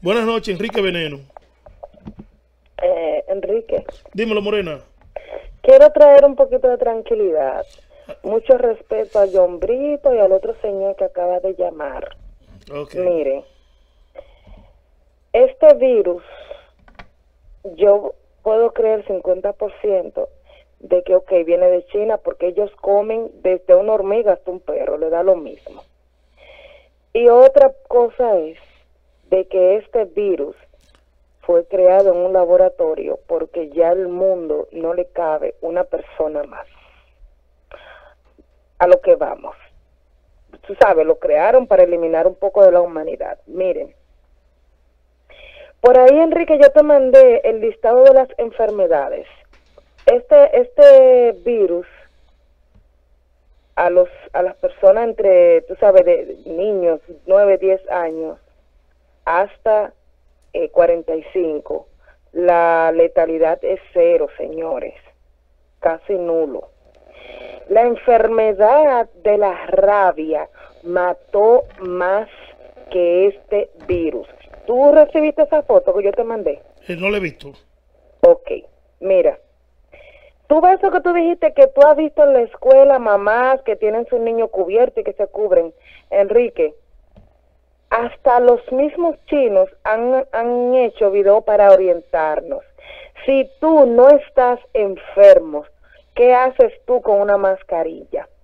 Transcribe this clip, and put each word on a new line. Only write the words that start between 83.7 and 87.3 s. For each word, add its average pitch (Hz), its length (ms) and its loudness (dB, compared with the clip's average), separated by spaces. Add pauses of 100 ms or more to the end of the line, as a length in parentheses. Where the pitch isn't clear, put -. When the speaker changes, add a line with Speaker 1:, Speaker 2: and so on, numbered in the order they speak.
Speaker 2:
tienen 220 320 -4
sus 247 120 -4
niños 226 320 -4
cubiertos 202 480 -2
y 208 40 -8
que 208 100 -10
se 202 140 -6
cubren. 180 460 -2 (380)
Enrique, 202 640 -2 (1120)